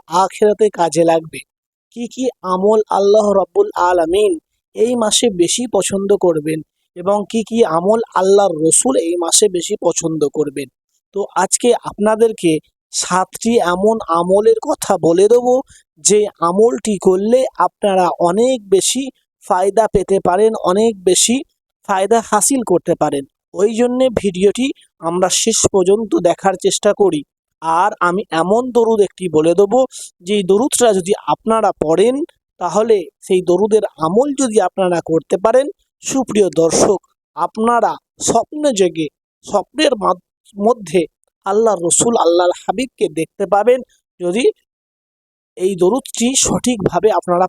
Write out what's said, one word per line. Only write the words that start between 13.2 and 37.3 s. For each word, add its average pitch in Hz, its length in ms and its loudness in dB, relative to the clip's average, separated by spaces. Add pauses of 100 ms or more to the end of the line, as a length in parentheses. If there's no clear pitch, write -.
এমন 185 380 0 (100)
আমলের 190 540 2
কথা 277 400 -2
বলে 175 260 4
দেব, 247 320 2 (380)
যে 208 280 2 (140)
আমলটি 214 580 0
করলে 208 460 2 (140)
আপনারা 185 500 0 (120)
অনেক 208 480 0
বেশি 247 420 0 (380)
ফায়দা 202 440 0
পেতে 196 320 0
পারেন, 208 280 2 (120)
অনেক 196 400 0
বেশি 226 380 2 (440)
ফায়দা 202 340 0
হাসিল 220 460 -2
করতে 170 340 0
পারেন। 143 240 -4 (280)
ওই 208 220 -2
জন্যে 247 340 0
ভিডিওটি 202 640 -2 (280)
আমরা 175 300 0
শেষ 220 260 -2 (180)
পর্যন্ত 202 440 0
দেখার 190 380 0
চেষ্টা 196 420 -2
করি। 160 260 0 (380)
আর 170 400 0
আমি 180 300 0
এমন 202 400 0
দরুদ 226 300 2
একটি 180 280 -4
বলে 156 260 2
দেব, 202 300 2 (360)
যেই 202 220 -2
দরুদটা 214 500 2
যদি 190 200 -2 (140)
আপনারা 214 460 -2
পড়েন, 180 420 0 (440)
তাহলে 196 460 0 (160)
সেই 185 220 0
দরুদের 202 420 2
আমল 247 600 -2
যদি 214 160 0
আপনারা 180 440 -2
করতে 160 400 -2
পারেন, 254 220 2 (340)
সুপ্রিয় 208 560 -2
দর্শক, 170 420 2 (360)